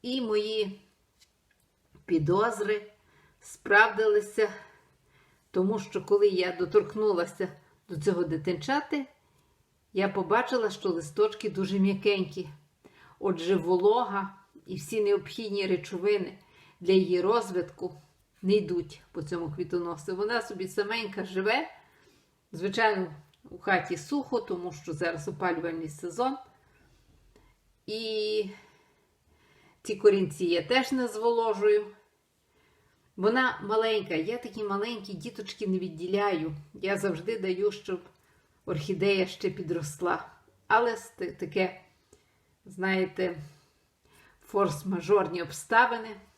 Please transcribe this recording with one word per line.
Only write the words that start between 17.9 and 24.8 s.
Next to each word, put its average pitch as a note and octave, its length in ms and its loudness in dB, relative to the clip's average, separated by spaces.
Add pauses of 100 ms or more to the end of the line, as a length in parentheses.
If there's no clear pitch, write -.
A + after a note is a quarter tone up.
не F#3+ 120 2
йдуть F3 480 0 (100)
по D#3+ 120 -8
цьому E3+ 280 -4
квітоносу. F3 640 -4
Вона A3 260 0
собі F#3+ 260 -8
саменька G#3 580 -4
живе. G#3 460 0 (800)
Звичайно, F#3+ 640 0 (340)
у F3+ 80 -16
хаті F#3 400 0
сухо, C4 440 -2
тому F3 300 -6
що - 220 -12